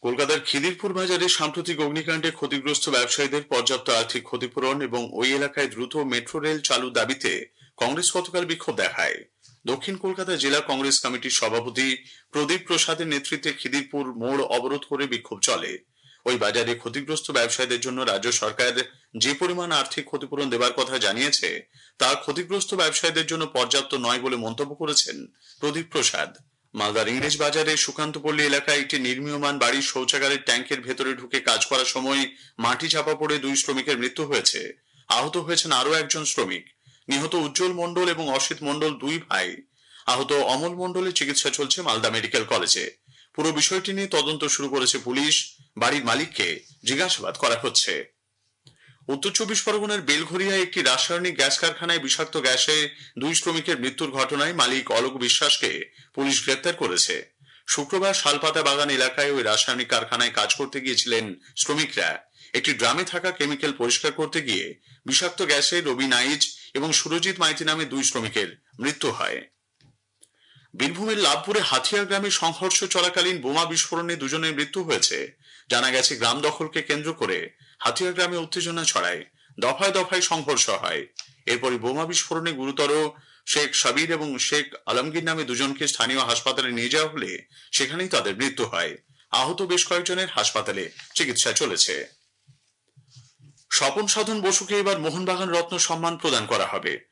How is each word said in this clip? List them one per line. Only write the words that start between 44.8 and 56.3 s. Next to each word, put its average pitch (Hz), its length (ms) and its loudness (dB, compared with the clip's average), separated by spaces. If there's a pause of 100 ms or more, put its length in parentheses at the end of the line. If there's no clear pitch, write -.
পুলিশ। 135 580 0 (200)
বাড়ির 127 280 0
মালিককে 113 560 0 (240)
জিজ্ঞাসাবাদ 135 520 -2
করা 117 260 2
হচ্ছে। - 580 0 (880)
উত্তর 139 220 -2
চব্বিশ 208 320 0
পরগনার 208 380 0
বেলঘরিয়ায় 175 640 0
একটি 180 200 -2
রাসায়নিক 175 520 2
গ্যাস 139 240 2
কারখানায় 170 400 0
বিষাক্ত 147 380 0
গ্যাসে 147 520 2 (300)
দুই 143 160 -2
শ্রমিকের 160 460 0
মৃত্যুর 135 300 -2
ঘটনায় 139 420 0
মালিক 131 380 2
অলোক 127 260 2
বিশ্বাসকে 123 720 2 (240)
পুলিশ 139 280 0